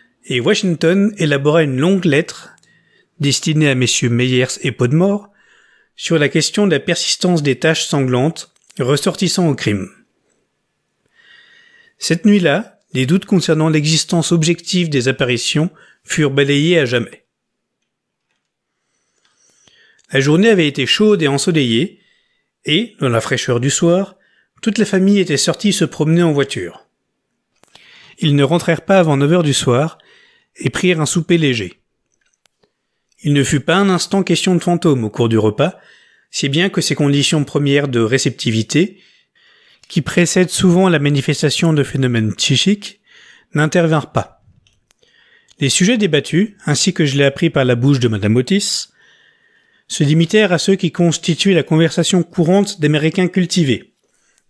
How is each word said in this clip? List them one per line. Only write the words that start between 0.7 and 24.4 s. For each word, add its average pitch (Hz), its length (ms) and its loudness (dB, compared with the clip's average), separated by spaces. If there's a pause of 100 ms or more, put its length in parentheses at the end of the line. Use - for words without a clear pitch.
élabora 147 460 2
une 131 160 -4
longue 180 260 2
lettre 156 460 -2 (680)
destinée 147 500 0
à 135 60 0
messieurs 127 340 0
Meyers 127 520 0
et 139 100 -4
Podmore 175 580 0 (640)
sur - 240 -2
la 147 100 0
question 202 380 0
de 180 40 2
la 143 80 2
persistance 175 640 -2
des 139 160 0
taches - 300 -2
sanglantes 135 640 -2 (240)
ressortissant 160 680 -2
au 139 80 0
crime. 98 340 -4 (2000)
Cette - 280 -2
nuit-là, 196 540 0 (140)
les 131 120 -2
doutes 175 200 0
concernant 160 440 0
l'existence 156 640 0
objective 170 580 -2
des 131 180 -2
apparitions 131 600 -2 (340)
furent 147 280 -2
balayés 147 480 2
à 143 60 2
jamais. 117 400 -4 (2750)
La 139 100 0
journée 165 280 4
avait 175 180 4
été 135 200 -4
chaude 208 340 2
et 151 60 2
ensoleillée, 139 720 0 (640)
et, 185 340 -2
dans 135 100 0
la 113 120 0
fraîcheur 120 380 -2
du 131 100 -2
soir, 175 460 0 (460)